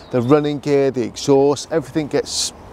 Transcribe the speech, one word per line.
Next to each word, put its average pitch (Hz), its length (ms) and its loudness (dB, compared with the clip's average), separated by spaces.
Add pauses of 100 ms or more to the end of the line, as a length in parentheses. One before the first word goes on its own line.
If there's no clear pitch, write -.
(100)
the 127 100 0
running 147 380 2
gear, 139 320 2
the 123 120 -2
exhaust, 139 680 0
everything 151 380 -4
gets - 440 -4 (200)